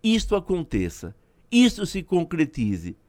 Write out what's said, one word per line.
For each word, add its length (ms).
isto 320
aconteça, 800
isto 340
se 180
concretize 920